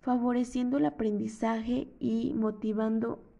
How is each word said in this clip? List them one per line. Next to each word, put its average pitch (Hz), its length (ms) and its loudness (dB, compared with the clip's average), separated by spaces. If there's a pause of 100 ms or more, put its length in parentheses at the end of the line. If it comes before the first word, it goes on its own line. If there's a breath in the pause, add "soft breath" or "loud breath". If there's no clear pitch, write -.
favoreciendo 247 760 0
el 294 80 4
aprendizaje 226 1000 0 (100)
y 226 360 0
motivando 220 880 0 (160)